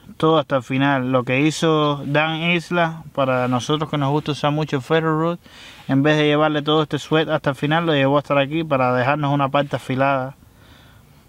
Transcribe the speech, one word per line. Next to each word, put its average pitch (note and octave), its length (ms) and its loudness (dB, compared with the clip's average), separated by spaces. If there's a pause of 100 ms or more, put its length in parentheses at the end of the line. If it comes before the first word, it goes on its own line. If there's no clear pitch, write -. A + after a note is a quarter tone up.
(180)
todo D#3+ 200 2
hasta C#3 180 -2
el B2 60 0
final. C3 500 0
Lo B2+ 120 2
que B2+ 160 0
hizo D3+ 640 0
Dan D#3 360 0
Isla, E3+ 600 -2 (100)
para B2+ 360 0
nosotros D3 420 -2
que D3+ 80 -2
nos C#3 120 0
gusta D3 220 -2
usar D3 200 -2
mucho D3+ 240 -2
el C3 60 -4
ferro D#3+ 360 0
root, E3+ 220 -2 (480)
en C3+ 140 2
vez D3+ 140 4
de D3+ 100 2
llevarle D3+ 360 2
todo D3+ 200 2
este D3 160 -4
sweat D#3 300 0
hasta D3+ 220 -2
el C3+ 60 -6
final, D#3+ 300 0
lo D#3+ 60 2
llevó C#3 260 2
hasta C#3+ 200 0
aquí D3 260 -2
para B2+ 280 0
dejarnos C#3 400 0
una C#3+ 160 0
parte C#3+ 280 -2
afilada. C3+ 600 -2 (920)